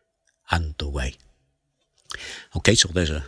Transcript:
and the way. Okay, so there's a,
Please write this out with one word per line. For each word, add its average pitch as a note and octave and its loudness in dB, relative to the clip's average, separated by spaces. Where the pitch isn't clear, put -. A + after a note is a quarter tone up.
and E2 2
the D2 -6
way. C#2 -4
Okay, - 4
so - 4
there's E2 0
a, D2 -4